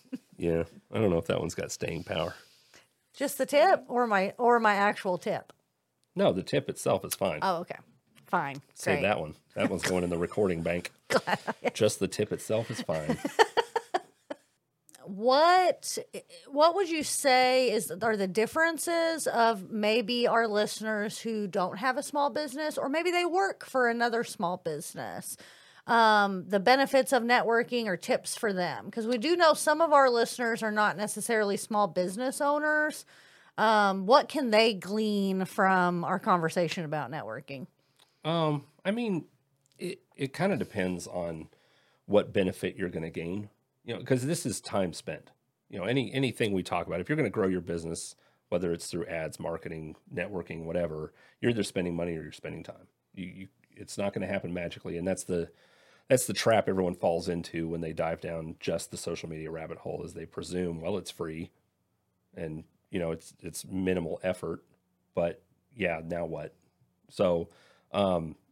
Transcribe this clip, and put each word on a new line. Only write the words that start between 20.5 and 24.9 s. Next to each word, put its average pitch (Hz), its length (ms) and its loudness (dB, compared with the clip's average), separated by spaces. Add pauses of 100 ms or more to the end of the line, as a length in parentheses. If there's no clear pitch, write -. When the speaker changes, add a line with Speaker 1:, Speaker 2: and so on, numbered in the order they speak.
Speaker 2:
who 220 280 -4
don't 185 320 -2
have 254 180 0
a 294 60 -2
small 285 260 0
business, 302 480 -6
or 269 140 -2
maybe 330 200 0
they 349 140 2
work 359 400 0
for 247 240 2
another 233 340 0
small 185 360 -4
business? 143 800 -8 (480)